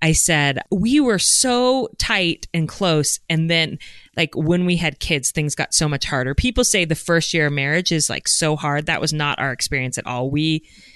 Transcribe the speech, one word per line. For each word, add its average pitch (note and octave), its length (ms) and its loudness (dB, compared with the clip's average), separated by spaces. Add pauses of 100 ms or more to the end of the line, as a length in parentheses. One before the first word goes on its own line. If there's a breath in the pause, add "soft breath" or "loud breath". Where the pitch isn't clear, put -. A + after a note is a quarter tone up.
I D#3+ 120 4
said, D3 480 2 (100)
"We A3+ 300 2
were A3+ 180 2
so B3+ 680 2 (100)
tight F#3+ 560 0
and D#3+ 140 0
close. D#3+ 500 0 (100)
And E3 200 0
then, E3 300 0 (380 loud breath)
like, E3 180 0
when F3 320 2
we F3+ 100 2
had D#3 220 -2
kids, C#3+ 320 -2
things D3+ 240 -2
got - 200 -4
so D#3 140 2
much C#3+ 180 -2
harder." C3 280 -2
People B3 300 2
say G3 200 2
the D#3 120 0
first - 360 0
year D#3 140 2
of C#3+ 60 0
marriage D3 400 0
is, E3+ 180 0
like, - 160 -8
so D3+ 300 0
hard. D3 300 -2
That E3 140 -2
was D#3+ 120 -2
not D3 260 -2
our C3+ 140 -2
experience B2+ 460 -4
at - 80 -8
all. B2 220 -4
We, D#3 360 0 (320 loud breath)